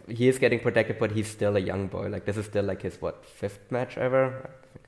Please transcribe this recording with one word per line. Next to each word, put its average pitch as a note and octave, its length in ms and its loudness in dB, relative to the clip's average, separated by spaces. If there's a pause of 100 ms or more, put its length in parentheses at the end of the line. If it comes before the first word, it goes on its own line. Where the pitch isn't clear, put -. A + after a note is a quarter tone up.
he A#2 220 4
is C3 100 4
getting A#2+ 220 4
protected, A2+ 380 2
but A2 120 2
he's G#2+ 160 -2
still G2+ 300 2
a - 20 4
young F#2+ 280 -2
boy. F#2 200 -6
Like, G2 160 -6
this G2+ 140 -2
is G#2 80 -4
still, G2+ 180 0
like, F#2+ 180 -4
his, - 200 -8
what, E2 240 -6
fifth - 440 -10
match B2+ 280 -4
ever? B2+ 520 0
I - 220 -20
think - 160 -20